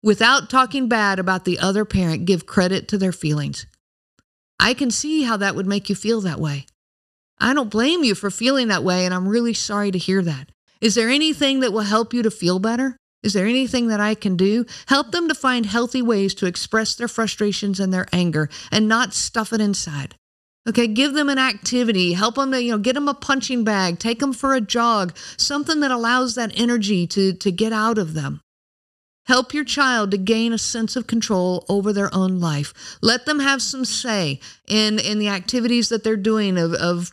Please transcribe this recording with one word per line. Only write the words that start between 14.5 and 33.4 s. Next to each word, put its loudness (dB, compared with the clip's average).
Help 2
them 0
to 0
find 0
healthy -2
ways 2
to -2
express -2
their -4
frustrations -2
and 0
their -2
anger 2
and 2
not 0
stuff -4
it 0
inside. -4
Okay, 2
give 2
them 2
an 2
activity. 2
Help 0
them 0
to, 0
you 0
know, 0
get 0
them 0
a 0
punching 0
bag, 0
take -4
them 0
for 0
a 2
jog, 0
something -2
that 0
allows 0
that -4
energy 2
to, 2
to -2
get -2
out 0
of -2
them. -6
Help 2
your -2
child 0
to 0
gain 0
a -2
sense -4
of -4
control 0
over 2
their 0
own 2
life. -4
Let 2
them 0
have 2